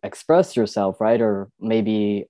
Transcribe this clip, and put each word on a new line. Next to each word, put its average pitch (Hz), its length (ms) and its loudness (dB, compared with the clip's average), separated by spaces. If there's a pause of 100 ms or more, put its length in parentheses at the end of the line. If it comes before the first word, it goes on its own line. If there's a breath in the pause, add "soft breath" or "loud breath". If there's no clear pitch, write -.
express 165 520 0
yourself, 101 460 -2
right? 113 200 2
Or 98 280 -2 (100)
maybe, 107 720 0